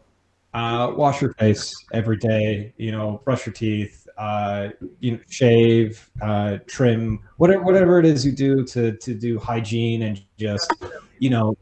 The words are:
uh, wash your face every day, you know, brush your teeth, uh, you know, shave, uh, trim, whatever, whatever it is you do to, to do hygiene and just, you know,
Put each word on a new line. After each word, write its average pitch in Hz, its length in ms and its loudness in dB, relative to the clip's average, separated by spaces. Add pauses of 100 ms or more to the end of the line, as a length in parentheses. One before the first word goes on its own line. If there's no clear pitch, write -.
(540)
uh, 120 420 -2
wash 143 240 0
your 131 140 -2
face 107 400 0 (180)
every 113 240 -2
day, 107 640 -2
you 110 140 -6
know, 107 320 -6
brush 123 220 -2
your 110 60 -10
teeth, 104 540 -6 (120)
uh, 104 500 -4 (320)
you 123 120 -2
know, 113 60 -6 (100)
shave, 117 800 4 (120)
uh, 104 440 -2
trim, 113 540 0 (160)
whatever, 180 260 4
whatever 180 360 6
it 165 80 6
is 147 180 4
you 139 80 2
do 135 320 0
to, 117 320 -2
to 123 180 -10
do 113 240 -4
hygiene 117 640 -4
and 104 200 -6 (160)
just, 104 340 -4 (460)
you 131 120 0
know, 110 320 0